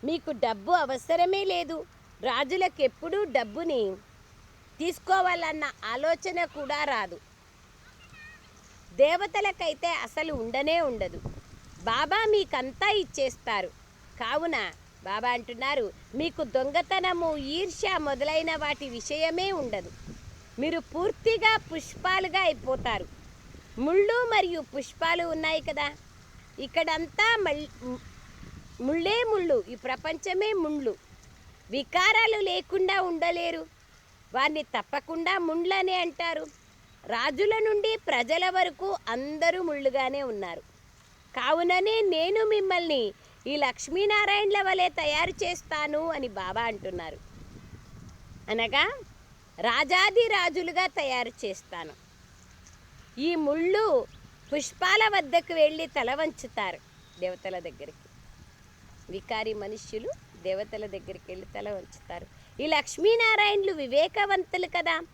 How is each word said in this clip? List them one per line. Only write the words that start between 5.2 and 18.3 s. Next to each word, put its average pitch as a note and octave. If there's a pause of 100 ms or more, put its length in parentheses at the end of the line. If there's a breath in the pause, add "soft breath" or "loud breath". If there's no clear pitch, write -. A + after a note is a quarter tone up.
ఆలోచన D#4
కూడా D4
రాదు. A3 (1700)
దేవతలకైతే F4+
అసలు D#4
ఉండనే C4+
ఉండదు. A3+ (680)
బాబా D4
మీకంతా F#4
ఇచ్చేస్తారు. B3 (480)
కావున D4 (480)
బాబా G#3+
అంటున్నారు, B3 (280 loud breath)
మీకు D#4+
దొంగతనము, E4
ఈర్ష్య E4+
మొదలైన D#4